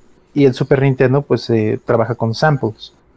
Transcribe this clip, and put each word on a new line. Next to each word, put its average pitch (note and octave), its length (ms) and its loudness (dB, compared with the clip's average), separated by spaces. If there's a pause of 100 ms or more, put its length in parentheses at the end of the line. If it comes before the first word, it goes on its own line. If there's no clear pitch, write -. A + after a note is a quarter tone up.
(340)
y C#3+ 120 2
el B2+ 80 4
Super C#3 280 0
Nintendo, C3+ 400 2
pues, - 280 -4
eh, A2 340 0
trabaja A#2 320 0
con A2+ 180 -4
samples. C3 580 -2 (240)